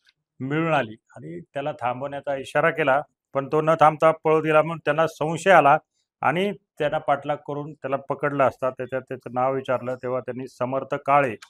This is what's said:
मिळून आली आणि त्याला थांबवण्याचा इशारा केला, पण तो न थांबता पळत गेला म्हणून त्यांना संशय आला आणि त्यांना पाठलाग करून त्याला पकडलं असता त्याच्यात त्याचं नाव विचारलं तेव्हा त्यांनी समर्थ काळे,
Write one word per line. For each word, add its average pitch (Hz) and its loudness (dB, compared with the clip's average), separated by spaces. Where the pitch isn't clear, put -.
मिळून 156 -2
आली 117 -2
आणि 160 -14
त्याला 143 -8
थांबवण्याचा 139 -6
इशारा 147 0
केला, 147 2
पण 135 -2
तो 156 2
न 156 2
थांबता 156 6
पळत 156 0
गेला 156 4
म्हणून 160 -4
त्यांना 151 0
संशय 160 -2
आला 151 8
आणि 175 0
त्यांना 151 -6
पाठलाग 147 -2
करून 147 -8
त्याला 135 -6
पकडलं 139 -2
असता 131 0
त्याच्यात 131 -6
त्याचं 127 -12
नाव 127 0
विचारलं 127 -4
तेव्हा 127 -6
त्यांनी 127 -10
समर्थ 135 -6
काळे, 139 0